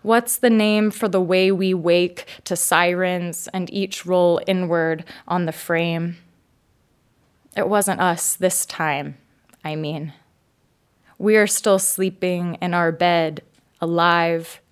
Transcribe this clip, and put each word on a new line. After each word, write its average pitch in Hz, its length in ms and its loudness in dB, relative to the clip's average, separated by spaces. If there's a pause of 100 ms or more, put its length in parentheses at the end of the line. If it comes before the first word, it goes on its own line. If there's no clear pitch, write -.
What's 233 360 0
the 247 120 2
name 214 420 2
for 220 160 -4
the 185 140 2
way 185 300 2
we 190 220 0
wake 175 520 0 (200)
to 175 100 -4
sirens 175 960 0
and 185 180 -4
each 196 340 -6
roll 175 420 4
inward 170 580 0 (220)
on 175 180 -2
the 160 60 -2
frame? 170 680 -2 (1400)
It - 120 -2
wasn't 202 320 0
us 170 360 0
this 185 300 0
time, 143 520 -4 (460)
I 156 120 -6
mean. 156 380 -6 (1040)
We're 214 300 4
still 196 320 2
sleeping 180 840 -4
in 175 120 -2
our 170 180 2
bed, 165 500 0 (400)
alive. 170 800 0 (100)